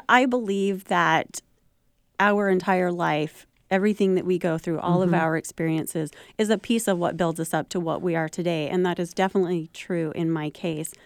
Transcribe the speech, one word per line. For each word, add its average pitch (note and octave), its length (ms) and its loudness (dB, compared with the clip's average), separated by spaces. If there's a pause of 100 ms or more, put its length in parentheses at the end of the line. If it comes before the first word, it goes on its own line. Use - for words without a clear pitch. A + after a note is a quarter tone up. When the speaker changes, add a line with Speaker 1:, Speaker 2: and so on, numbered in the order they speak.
Speaker 1:
I B3 180 6
believe G3 580 -2
that E3 560 2 (800)
our G3+ 300 2
entire F#3 420 2
life, D#3+ 560 -4 (240)
everything G3 440 2
that F3 100 0
we F3+ 120 0
go E3 200 -2
through, E3 220 -4
all F3 220 2
of F#3 80 2
Speaker 2:
Mm-hmm. F3 120 4
Speaker 1:
our D#3+ 160 0
experiences, D#3+ 760 -4 (260)
is G#3+ 120 0
a A3 80 2
piece A3+ 300 -2
of F#3+ 100 2
what E3+ 200 -2
builds E3+ 220 0
us E3 140 -4
up D#3 160 -2
to F#3 100 -4
what E3 220 -4
we F3 140 0
are D#3+ 140 -2
today. E3 400 -2
And F#3 160 0
that F3 140 -2
is F3 140 -4
definitely F3+ 600 0
true E3 420 -4
in E3 160 -2
my D3+ 180 -4
case. D#3+ 440 -6 (120)